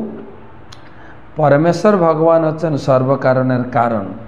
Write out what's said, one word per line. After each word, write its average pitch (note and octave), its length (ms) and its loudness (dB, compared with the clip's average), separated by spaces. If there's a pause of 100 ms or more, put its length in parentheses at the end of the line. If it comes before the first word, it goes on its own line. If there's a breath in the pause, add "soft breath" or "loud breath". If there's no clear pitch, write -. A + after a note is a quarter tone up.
(1400 loud breath)
পরমেশ্বর E3 600 2
ভগবান E3 480 2
হচ্ছেন D#3 320 -2
সর্বকারণের B2+ 840 0 (120)
কারণ A#2 320 0 (240)